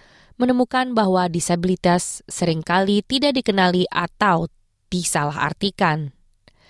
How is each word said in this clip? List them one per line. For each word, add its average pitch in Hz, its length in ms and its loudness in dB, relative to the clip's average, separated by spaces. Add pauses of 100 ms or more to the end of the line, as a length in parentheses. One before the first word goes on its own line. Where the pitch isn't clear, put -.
(380)
menemukan 254 560 0
bahwa 185 320 2
disabilitas 175 1040 0
seringkali 180 800 0
tidak 269 320 0
dikenali 180 480 2
atau 170 560 0 (400)
disalahartikan. 156 1300 -2 (560)